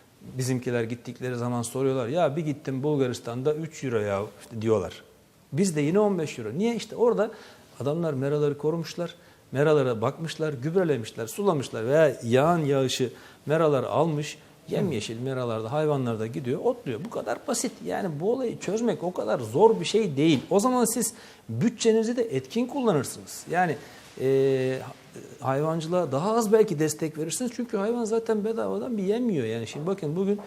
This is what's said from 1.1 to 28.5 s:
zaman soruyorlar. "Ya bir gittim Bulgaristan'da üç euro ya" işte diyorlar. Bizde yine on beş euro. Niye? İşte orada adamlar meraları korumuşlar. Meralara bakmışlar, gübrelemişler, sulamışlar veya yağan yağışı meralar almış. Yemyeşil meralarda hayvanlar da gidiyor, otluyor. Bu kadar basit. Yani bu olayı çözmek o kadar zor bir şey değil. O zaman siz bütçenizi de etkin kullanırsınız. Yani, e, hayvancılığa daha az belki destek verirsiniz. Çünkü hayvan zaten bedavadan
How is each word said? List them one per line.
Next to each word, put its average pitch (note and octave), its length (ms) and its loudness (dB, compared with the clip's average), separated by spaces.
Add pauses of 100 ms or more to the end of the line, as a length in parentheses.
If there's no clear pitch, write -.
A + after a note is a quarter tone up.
zaman A#2+ 260 -2
soruyorlar. C3 460 -2
"Ya D3 280 2
bir E3 100 -2
gittim C#3 380 -4
Bulgaristan'da C3 720 0
üç D#3+ 280 -10
euro A#2+ 160 0
ya" G2+ 220 0 (200)
işte A2+ 200 -10
diyorlar. G#2+ 420 0 (500)
Bizde D#3 280 0
yine E3 180 2
on G3+ 200 2
beş D3 200 -6
euro. G#2+ 180 -6
Niye? A#3 180 0
İşte - 200 -8
orada A3+ 360 2 (480)
adamlar D3+ 340 -2
meraları C#3+ 440 0
korumuşlar. E3 580 -4 (360)
Meralara C3 500 4
bakmışlar, D#3 520 -2
gübrelemişler, C#3 720 0
sulamışlar C3+ 580 -2
veya C#3+ 380 4
yağan C#3 360 6
yağışı C3+ 500 2 (360)
meralar D3 380 4
almış. D3 540 0 (320)
Yemyeşil A#2 500 -2
meralarda A#2+ 520 -4
hayvanlar C#3 480 0
da A2 80 -4
gidiyor, C3+ 360 -4
otluyor. E3 420 -4
Bu A#3 40 -8
kadar - 380 -6
basit. B3+ 240 -2 (140)
Yani F3 340 -4
bu G3+ 140 0
olayı A#3+ 260 -4
çözmek G#3 440 -2
o F3+ 100 -2
kadar G3 260 -2
zor F3 400 6
bir F3 60 -2
şey G3+ 320 2
değil. D3+ 220 6 (100)
O F#3+ 100 4
zaman B3 260 4
siz A3 280 0 (360)
bütçenizi A3 680 2
de A#3+ 60 2
etkin E3+ 420 -2
kullanırsınız. G3+ 880 -2
Yani, E3 240 2 (460)
e, C3 580 2 (600)
hayvancılığa D#3 720 -2
daha F3 240 0
az A3+ 180 -4
belki G#3+ 260 4
destek D#3 380 -2
verirsiniz. E3 380 -4
Çünkü A#3+ 220 -6
hayvan A#3 280 -2
zaten A3 400 0
bedavadan A3 520 -4